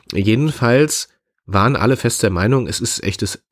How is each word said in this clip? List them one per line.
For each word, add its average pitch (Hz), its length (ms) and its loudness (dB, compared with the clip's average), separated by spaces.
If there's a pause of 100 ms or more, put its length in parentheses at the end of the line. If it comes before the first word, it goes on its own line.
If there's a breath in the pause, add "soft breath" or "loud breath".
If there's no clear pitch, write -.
(120)
Jedenfalls 123 960 0 (380)
waren 101 300 2
alle 123 200 2
fest - 260 -2
der 107 80 2
Meinung, 107 360 0
es - 140 -6
ist - 240 -4
echtes, - 480 -4